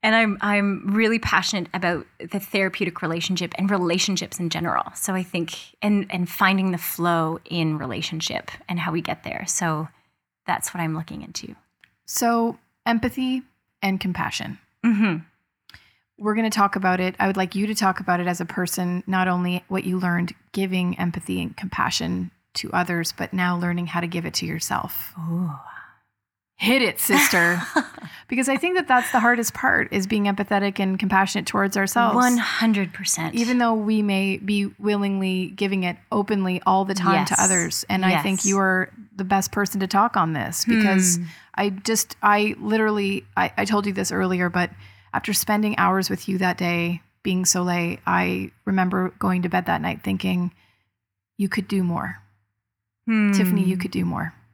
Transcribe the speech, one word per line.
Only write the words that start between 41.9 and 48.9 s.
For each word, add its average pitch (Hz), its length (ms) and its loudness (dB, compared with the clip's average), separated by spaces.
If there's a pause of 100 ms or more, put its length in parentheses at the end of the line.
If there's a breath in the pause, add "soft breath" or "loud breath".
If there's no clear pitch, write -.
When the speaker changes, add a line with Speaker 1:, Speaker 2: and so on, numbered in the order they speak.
Speaker 2:
I 208 380 4
literally, 208 680 0 (100)
I, 185 220 0
I 196 80 0
told 208 220 2
you 196 60 -2
this 190 180 -2
earlier, 180 400 0
but 180 180 0 (420 loud breath)
after - 220 -4
spending 208 460 0
hours 185 280 2
with 190 220 -6
you 190 80 0
that 180 220 0
day, 170 420 -2 (220)
being 185 220 0
Soleil, 175 600 0
I 185 460 0 (140)
remember 185 520 2